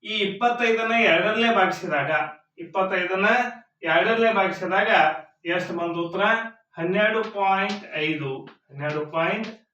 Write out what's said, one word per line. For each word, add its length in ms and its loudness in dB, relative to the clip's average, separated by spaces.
ಈ 140 -6
ಇಪ್ಪತ್ತೈದನ್ನ 720 0
ಎರಡರಲ್ಲೇ 640 4
ಭಾಗಿಸಿದಾಗ, 560 0
ಇಪ್ಪತ್ತೈದನ್ನ 680 -2
ಎರಡರಲ್ಲೇ 500 2
ಭಾಗಿಸಿದಾಗ 560 0
ಎಷ್ಟು 280 -2
ಬಂತು 280 -4
ಉತ್ತರ? 220 -2
ಹನ್ನೆರಡು 460 0
ಪಾಯಿಂಟ್ 720 -2
ಐದು, 500 -4
ಹನ್ನೆರಡು 600 -8
ಪಾಯಿಂಟ್ 420 -2